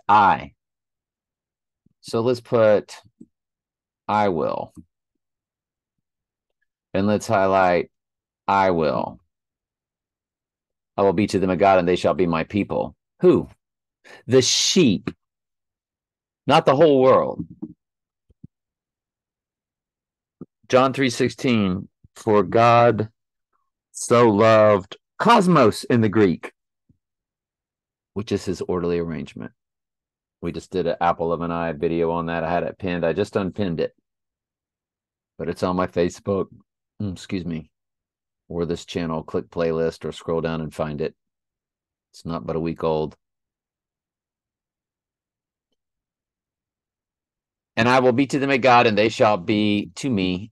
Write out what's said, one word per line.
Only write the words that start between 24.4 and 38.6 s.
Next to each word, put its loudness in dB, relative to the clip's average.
cosmos 2
in 0
the 2
Greek, 0
which -8
is -4
his -6
orderly -2
arrangement. -10
We -6
just -14
did -4
an -4
apple -2
of -6
an -6
eye -4
video -4
on -6
that. -6
I -6
had -2
it -10
pinned. -6
I -2
just -6
unpinned -6
it. -6
But -8
it's -6
on -2
my -2
Facebook, -4
mm, -8
excuse -10
me, -10
or -6